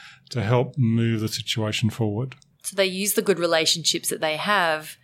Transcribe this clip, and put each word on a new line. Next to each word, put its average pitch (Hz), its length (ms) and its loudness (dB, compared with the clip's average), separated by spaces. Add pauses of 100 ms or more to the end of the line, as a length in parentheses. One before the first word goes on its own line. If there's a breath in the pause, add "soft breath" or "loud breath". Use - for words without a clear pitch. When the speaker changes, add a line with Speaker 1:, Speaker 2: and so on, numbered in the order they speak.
(300 loud breath)
Speaker 1:
to 120 120 -4
help 123 340 2
move 113 440 2
the 110 80 -2
situation 110 600 -2
forward. 110 460 -2 (300)
Speaker 2:
So - 120 -10
they 196 100 2
use 190 280 -2
the 220 80 2
good 185 160 2
relationships 165 680 0
that - 120 -4
they 156 160 0
have 160 680 0